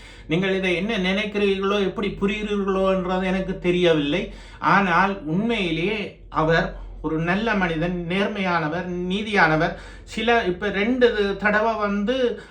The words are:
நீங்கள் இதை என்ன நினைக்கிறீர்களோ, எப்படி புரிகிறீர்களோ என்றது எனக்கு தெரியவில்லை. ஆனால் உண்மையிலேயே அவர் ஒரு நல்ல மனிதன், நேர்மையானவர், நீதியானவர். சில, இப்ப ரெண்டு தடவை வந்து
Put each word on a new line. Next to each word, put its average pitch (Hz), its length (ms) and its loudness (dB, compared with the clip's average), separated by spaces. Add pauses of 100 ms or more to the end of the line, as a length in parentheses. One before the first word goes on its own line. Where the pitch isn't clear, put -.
(260)
நீங்கள் 190 300 0
இதை 185 180 0
என்ன 202 240 -2
நினைக்கிறீர்களோ, 202 840 0
எப்படி 190 380 -2
புரிகிறீர்களோ 196 720 0
என்றது 185 320 -2
எனக்கு 185 320 -2
தெரியவில்லை. 175 760 2 (240)
ஆனால் 180 640 2
உண்மையிலேயே 190 1040 -2
அவர் 165 580 0 (160)
ஒரு 160 160 -2
நல்ல 202 360 0
மனிதன், 175 540 -2
நேர்மையானவர், 185 840 -2 (180)
நீதியானவர். 180 640 2 (300)
சில, 226 380 0
இப்ப 185 260 -2
ரெண்டு 208 680 2
தடவை 214 380 2
வந்து 208 680 0 (100)